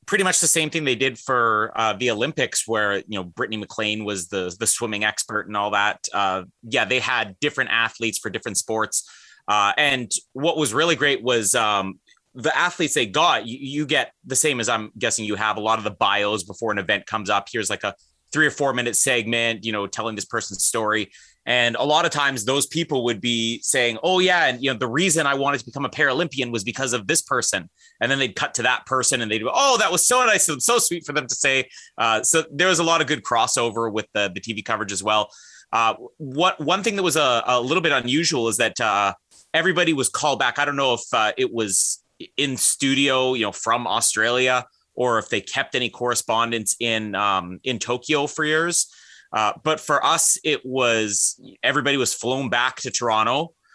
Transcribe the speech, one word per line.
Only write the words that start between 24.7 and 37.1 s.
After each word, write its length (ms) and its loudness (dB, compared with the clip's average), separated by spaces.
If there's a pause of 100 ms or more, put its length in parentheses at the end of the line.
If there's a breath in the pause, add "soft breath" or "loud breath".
know, 80 -2
the 80 -2
reason 400 0
I 60 2
wanted 280 0
to 40 -14
become 220 -6
a 20 -4
Paralympian 640 -2
was 100 -2
because 300 -4
of 140 -2
this 160 2
person." 480 -2 (320 soft breath)
And 100 2
then 60 2
they'd 180 -2
cut 180 -2
to 100 -4
that 200 2
person 380 0
and 80 -4
they'd 120 0
go, 100 -2
"Oh, 260 4
that 120 2
was 160 2
so 200 4
nice 240 4
and 120 -6
so 160 4
sweet 280 -2
for 80 0
them 120 2
to 80 -4
say." 360 0 (260 loud breath)
Uh, 260 2
so 300 2
there 160 2
was 120 4
a 40 2
lot 160 4
of 60 -2
good 160 -2
crossover 680 0
with 220 -4
the, 200 0
the 80 -10
T 120 -8
V 100 -8
coverage 300 -4
as 100 -6
well. 280 2 (420 loud breath)
Uh, 220 2 (240)
what, 420 0
one 220 0
thing 140 0
that 60 0
was 140 0